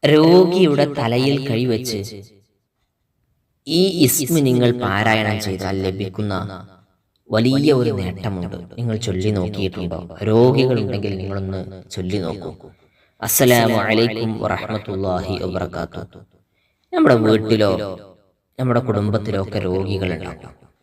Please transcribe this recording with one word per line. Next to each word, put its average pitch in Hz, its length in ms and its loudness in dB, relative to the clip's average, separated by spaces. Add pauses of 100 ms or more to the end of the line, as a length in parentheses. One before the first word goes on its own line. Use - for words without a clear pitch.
രോഗിയുടെ 160 880 6
തലയിൽ 131 520 0
കൈവച്ച് 120 540 -2 (1700)
ഈ 160 160 2 (160)
ഇസ്മ 147 400 2
നിങ്ങൾ 123 340 4
പാരായണം 107 680 0
ചെയ്താൽ 98 420 -4
ലഭിക്കുന്ന 95 520 -4 (960)
വലിയ 131 420 2
ഒരു 120 200 2
നേട്ടമുണ്ട്. 95 640 -6 (180)
നിങ്ങൾ 120 220 -4
ചൊല്ലി 98 340 -2
നോക്കിയിട്ടുണ്ടോ? 90 680 -4 (240)
രോഗികളുണ്ടെങ്കിൽ 110 920 2
നിങ്ങളൊന്ന് 95 440 -6 (300)
ചൊല്ലി 95 280 -4
നോക്കൂ. 85 320 -6 (720)
അസ്സലാമു 117 580 4
അലൈക്കും 110 580 0
വറഹ്മത്തുള്ളാഹി 95 1000 -4
വബറകാതുഹു. 90 840 -8 (720)
നമ്മുടെ 320 240 4
വീട്ടിലോ 107 560 2 (840)
നമ്മുടെ 123 220 2
കുടുംബത്തിലോ 104 640 -2
ഒക്കെ 98 160 -6
രോഗികളുണ്ടാകും. 92 960 -6 (300)